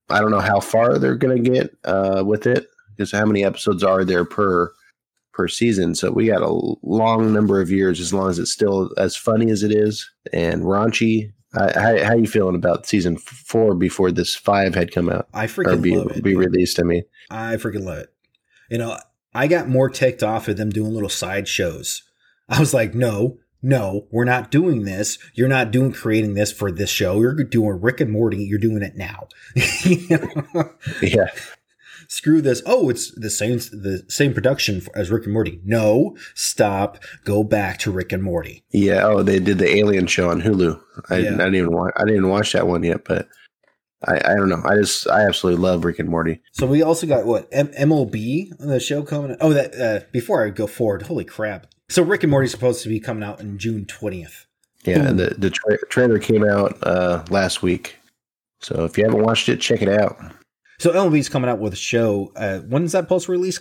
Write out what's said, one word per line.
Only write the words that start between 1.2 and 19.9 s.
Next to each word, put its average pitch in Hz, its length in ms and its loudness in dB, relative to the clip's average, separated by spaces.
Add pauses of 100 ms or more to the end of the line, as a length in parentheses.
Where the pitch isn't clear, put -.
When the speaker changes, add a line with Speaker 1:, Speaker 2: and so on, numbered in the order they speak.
Speaker 1:
get, 127 440 0
uh, 95 400 0
with 104 220 -2
it, 123 220 0 (280)
'cause 101 140 -4
how 104 160 0
many 104 180 2
episodes 92 380 -2
are 95 220 4
there 90 200 2
per, 90 480 0 (600)
per 92 160 -2
season? 95 480 0
So 98 160 -2
we 113 160 2
got 95 140 2
a 78 40 2
l-, - 380 -2
long 110 480 2
number 104 280 2
of 87 120 -2
years, 95 280 2
as 90 140 -4
long 95 160 0
as 85 80 -2
it's 85 140 -4
still 98 460 0
as 92 180 0
funny 113 340 0
as 104 140 0
it 107 80 2
is 107 360 0 (240)
and 85 300 0
raunchy. 107 680 0 (220)
I, 95 180 2
how, 101 320 4
how 110 100 4
you 113 140 4
feeling 95 260 2
about 87 320 0
season 87 300 2
four - 580 0
before 90 380 2
this 85 240 -2
five 98 400 2
had 85 160 0
come 87 180 0
out 92 240 -4
Speaker 2:
I 107 120 -4
freaking 110 260 0
Speaker 1:
or 87 40 4
be, 87 200 2
Speaker 2:
love 92 160 0
it, - 100 -6
Speaker 1:
be 98 120 2
Speaker 2:
dude. 90 40 2
Speaker 1:
released? 90 400 2
I 87 60 2
mean, 85 180 0 (300)
Speaker 2:
I 113 240 -6
freaking 101 280 -8
love 85 140 -10
it. - 160 -16 (560)
You 117 80 -4
know, 113 180 -6 (380)
I 135 140 0
got 160 200 -2
more 131 220 2